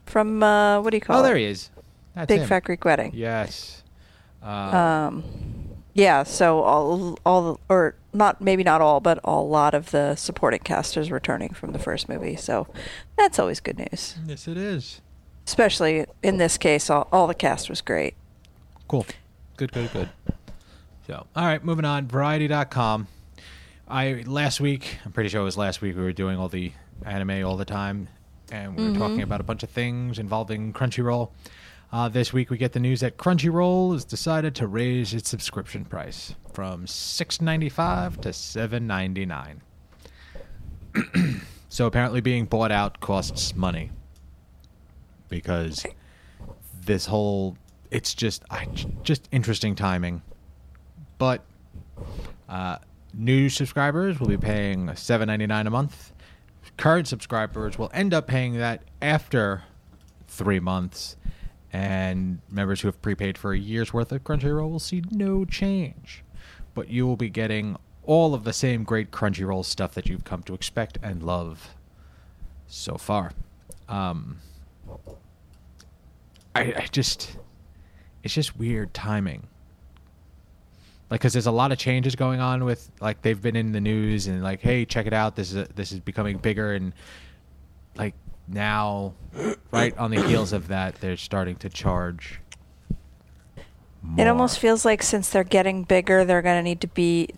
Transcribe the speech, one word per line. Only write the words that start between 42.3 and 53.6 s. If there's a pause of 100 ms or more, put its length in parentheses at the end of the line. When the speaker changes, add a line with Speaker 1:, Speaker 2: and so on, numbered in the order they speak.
Speaker 2:
bought
out
costs
money. (1400)
Because (1040)
this
whole, (320)
it's
just,
I,
j-, (140)
just
interesting
timing. (960)
But, (1040)
uh, (340)
new
subscribers